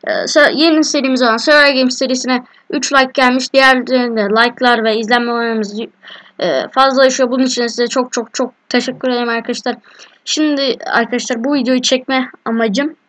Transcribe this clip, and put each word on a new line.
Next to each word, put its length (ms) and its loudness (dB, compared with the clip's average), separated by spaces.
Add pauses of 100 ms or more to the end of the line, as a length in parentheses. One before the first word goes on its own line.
e, 40 -4
sö-, 460 2
yeni 280 2
serimiz 380 0
olan 140 2
Survival 380 4
Games 240 0
serisine 440 -2 (280)
üç 220 -4
like 220 2
gelmiş. 380 0
Diğerlerine 720 2
like'lar 600 2
ve 120 2
izlenme 360 0
oranımız, 480 -4 (580)
e, 300 -2
fazlalaşıyor. 640 2
Bunun 140 0
için 220 -2
size 200 -4
çok 260 -4
çok 220 -8
çok 200 -4 (140)
teşekkür 400 -2
ederim 200 -2
arkadaşlar. 480 -4 (480)
Şimdi 520 0 (100)
arkadaşlar 580 -2
bu 100 0
videoyu 280 0
çekme 460 -2 (160)
amacım 520 -2 (120)